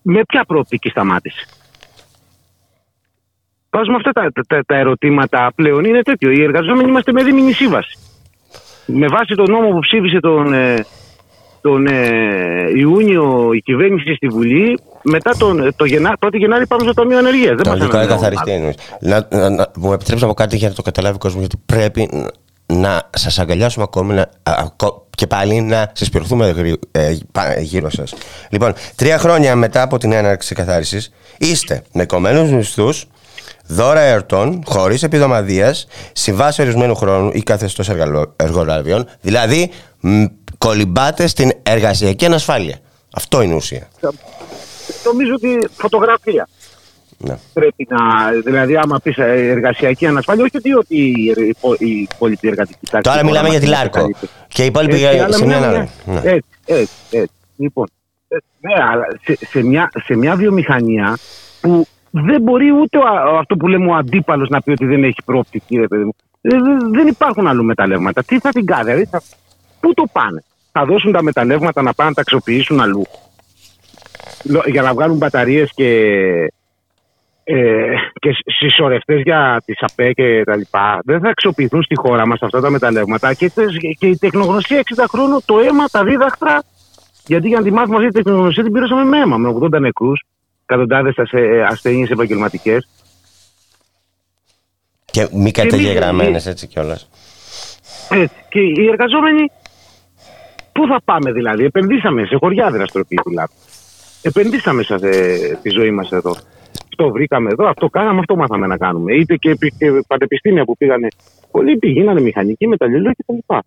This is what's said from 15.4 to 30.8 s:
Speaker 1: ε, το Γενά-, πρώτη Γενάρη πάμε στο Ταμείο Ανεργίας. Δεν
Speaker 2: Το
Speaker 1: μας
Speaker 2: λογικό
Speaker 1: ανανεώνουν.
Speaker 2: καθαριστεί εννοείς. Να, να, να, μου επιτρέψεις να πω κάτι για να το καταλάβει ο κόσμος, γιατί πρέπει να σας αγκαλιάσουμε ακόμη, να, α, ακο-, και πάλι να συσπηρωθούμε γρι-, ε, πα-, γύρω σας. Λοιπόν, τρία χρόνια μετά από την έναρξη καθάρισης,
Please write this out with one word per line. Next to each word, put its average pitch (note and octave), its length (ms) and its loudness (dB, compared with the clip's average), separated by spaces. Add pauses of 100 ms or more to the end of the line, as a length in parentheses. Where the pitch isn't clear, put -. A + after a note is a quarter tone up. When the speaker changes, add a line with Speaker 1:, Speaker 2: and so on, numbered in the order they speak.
Speaker 1:
ε, C#3 80 2
το D#3 100 0
Γενά-, D3+ 340 0
πρώτη G3+ 180 -2
Γενάρη A3+ 300 2
πάμε A#3+ 160 0
στο A3 100 0
Ταμείο B3 240 2
Ανεργίας. B3+ 380 2
Δεν B2 80 -2
Speaker 2:
Το F2 60 2
Speaker 1:
μας F2+ 100 0
Speaker 2:
λογικό A#2+ 180 2
Speaker 1:
ανανεώνουν. A2 260 2
Speaker 2:
καθαριστεί G#2 280 -2
εννοείς. D#2 240 -2 (240)
Να, G#2 320 0
να, G2 180 2
να, G2 260 0
μου G2 180 -2
επιτρέψεις A2+ 280 -2
να B2 60 2
πω G#2+ 60 0
κάτι A2 240 -2
για G#2 120 0
να F#2+ 40 -6
το - 80 -12
καταλάβει F#2+ 340 -4
ο G2 40 -12
κόσμος, F#2+ 200 -4
γιατί F#2+ 260 -6
πρέπει A2 440 0 (560)
να F2+ 500 0
σας - 240 -2
αγκαλιάσουμε F#2+ 440 -2
ακόμη, F#2+ 300 -2
να, F#2+ 80 2
α, F2+ 60 0 (160)
ακο-, - 640 -4 (120)
και - 100 -2
πάλι G#2 340 0
να A2 340 0
συσπηρωθούμε G2+ 540 -2
γρι-, E2 300 -2 (120)
ε, D#2 240 0 (160)
πα-, E2 280 -2
γύρω E2 300 -4
σας. C#2+ 240 -10 (360)
Λοιπόν, G#2 240 0 (220)
τρία D#3 220 2
χρόνια D3+ 380 4
μετά A#2+ 260 2
από C3 160 -2
την A2 140 -2
έναρξη G2+ 440 0
καθάρισης, F2+ 580 -4 (240)